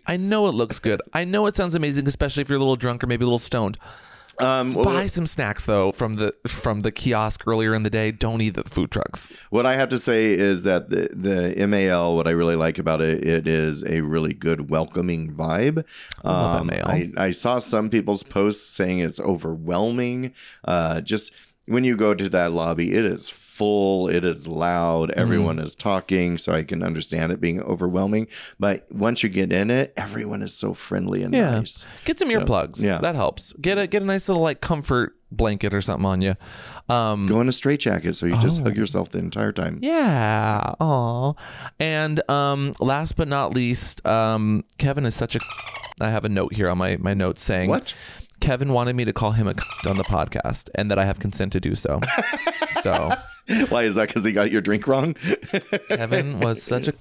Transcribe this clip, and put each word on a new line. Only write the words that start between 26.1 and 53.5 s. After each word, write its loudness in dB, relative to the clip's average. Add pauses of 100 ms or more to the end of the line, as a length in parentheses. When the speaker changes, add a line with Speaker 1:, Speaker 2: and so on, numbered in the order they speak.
Speaker 2:
so -4
I 0
can -6
understand -4
it -4
being 0
overwhelming. -2 (300)
But -2
once 0
you 0
get 0
in 2
it, 0
everyone -8
is -8
so -4
friendly -4
and -2
Speaker 1:
Yeah. 2
Speaker 2:
nice. -8 (200)
Speaker 1:
Get -2
some 0
Speaker 2:
So, 0
Speaker 1:
earplugs. -2
Speaker 2:
yeah. 0
Speaker 1:
That -2
helps. -4
Get 0
a, 0
get 0
a -2
nice -2
little, 2
like, -2
comfort -2 (160)
blanket 0
or 2
something 0
on 2
you. 2 (520)
Um, 0
Speaker 2:
Go 4
in 2
a 0
straight 0
jacket 0
so -4
you 2
just 4
Speaker 1:
Oh. -2
Speaker 2:
hug 0
yourself -2
the -6
entire -2
time. -4
Speaker 1:
Yeah. 0
Aw. 0 (460)
And, 0
um, 0
last 0
but 0
not 0
least, -2
um, 2 (140)
Kevin 0
is 0
such -2
a, -2 (600)
I 0
have 0
a -2
note 0
here 2
on 0
my, 2
my 0
notes 0
saying 2
Speaker 2:
What? 0 (480)
Speaker 1:
Kevin 2
wanted 2
me 0
to 0
call 0
him 4
a 0 (340)
on 2
the 0
podcast -2
and 0
that 4
I 4
have -2
consent -4
to 0
do 0
so. -2
Speaker 2:
<laughs> -2 (720)
Speaker 1:
So. 2 (600)